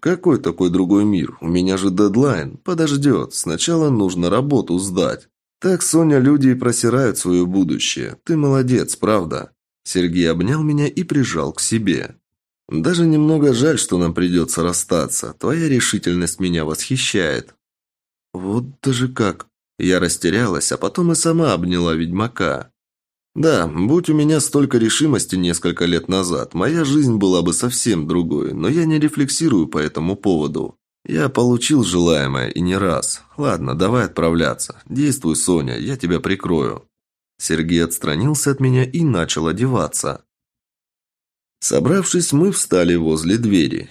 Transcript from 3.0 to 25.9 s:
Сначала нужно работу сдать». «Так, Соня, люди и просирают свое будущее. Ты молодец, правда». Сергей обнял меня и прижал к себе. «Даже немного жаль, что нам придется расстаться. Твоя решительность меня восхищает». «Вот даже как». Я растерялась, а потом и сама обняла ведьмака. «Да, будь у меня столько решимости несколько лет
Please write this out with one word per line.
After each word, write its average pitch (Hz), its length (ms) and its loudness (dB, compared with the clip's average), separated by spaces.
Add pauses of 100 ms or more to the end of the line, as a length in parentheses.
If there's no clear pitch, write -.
Сначала 156 580 -2
нужно 90 380 0
работу 113 520 0
сдать». 90 480 -4 (340)
«Так, 185 180 0
Соня, 156 380 2
люди 135 300 4
и 127 60 4
просирают 120 640 0
свое 90 280 2
будущее. 73 800 -2
Ты 170 120 0
молодец, 135 600 2
правда». 90 560 -2 (320)
Сергей 87 440 2
обнял 90 320 0
меня 147 280 0
и - 160 -6
прижал 90 480 -2
к - 80 -10
себе. 98 560 -2 (520)
«Даже 170 380 0
немного 151 460 4
жаль, 127 260 2
что - 180 -2
нам 85 160 2
придется 87 520 0
расстаться. 80 720 -2
Твоя 156 300 -2
решительность 90 720 -2
меня 85 240 -2
восхищает». 78 880 -4 (800)
«Вот 98 300 -4 (180)
даже 127 240 0
как». 113 400 -2 (320)
Я 90 220 0
растерялась, 87 720 0
а 73 60 -4
потом 170 340 -2
и - 20 0
сама 165 380 2
обняла 87 420 0
ведьмака. 85 800 -4 (640)
«Да, 127 320 2
будь 117 420 0
у 151 40 2
меня 151 260 2
столько 139 380 0
решимости 113 580 0
несколько 87 480 -2
лет 85 240 0